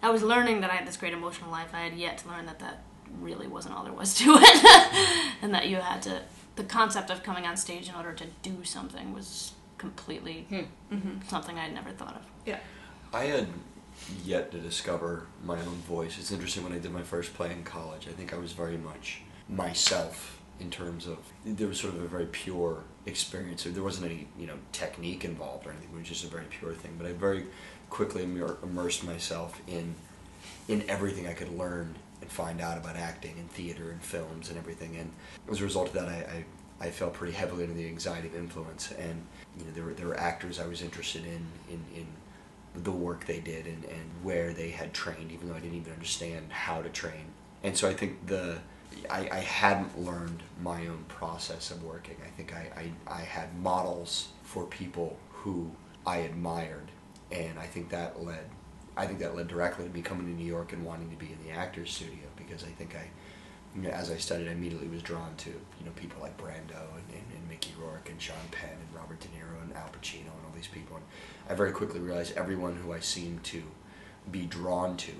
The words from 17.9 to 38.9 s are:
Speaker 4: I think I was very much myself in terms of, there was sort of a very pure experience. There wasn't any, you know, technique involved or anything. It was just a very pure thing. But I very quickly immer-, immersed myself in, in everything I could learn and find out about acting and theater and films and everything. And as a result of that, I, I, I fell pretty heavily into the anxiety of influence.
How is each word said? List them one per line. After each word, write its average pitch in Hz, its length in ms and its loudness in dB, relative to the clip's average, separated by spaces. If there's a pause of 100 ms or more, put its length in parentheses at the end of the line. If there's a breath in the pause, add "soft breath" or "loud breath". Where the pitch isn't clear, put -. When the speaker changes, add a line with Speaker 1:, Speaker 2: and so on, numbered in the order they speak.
Speaker 4:
I 82 40 -10
think 85 220 -8
I - 40 -6
was 85 140 -8
very 85 260 -4
much 78 420 -10 (280 loud breath)
myself 90 920 0 (180)
in 90 120 -8
terms 87 360 -8
of, 80 120 -8 (260)
there 107 240 0
was 92 100 -4
sort 95 160 -2
of 87 80 -6
a 87 60 -6
very 85 180 -2
pure 85 560 -2 (260)
experience. 87 560 -4
There 90 180 -4
wasn't 95 240 -4
any, 82 220 -8 (100)
you 82 80 -8
know, 76 80 -10 (180)
technique 85 520 -6
involved 78 420 -8
or 76 40 -10
anything. 80 240 -14
It 82 40 -10
was 82 100 -12
just 85 160 -8
a 85 40 -10
very 82 220 -10
pure 82 240 -8
thing. 82 240 -12
But 85 80 -8
I 90 60 -6
very 95 320 0 (460 loud breath)
quickly 101 320 -2
immer-, 90 400 -2
immersed 87 420 -2
myself 85 600 -6
in, 85 280 -6 (720 loud breath)
in 104 200 2
everything 95 380 -2
I 85 60 -4
could 87 240 -8
learn 87 380 -4 (260)
and - 100 -14
find 85 300 -4
out 82 180 -2
about 82 180 -8
acting 85 420 -8
and 85 120 -12
theater 82 400 -8
and 85 120 -10
films 82 480 -8
and 82 80 -8
everything. 82 380 -10
And 82 140 -8 (400 loud breath)
as 98 100 -2
a 101 40 0
result 90 240 0
of - 60 -8
that, 90 140 -2
I, 85 360 -8 (380)
I, 87 40 -4
I 85 40 -2
fell 87 200 -4
pretty 87 220 -6
heavily 87 320 -4
into 85 100 -6
the 82 120 -6
anxiety 82 420 -6
of 82 80 -10
influence. 82 560 -8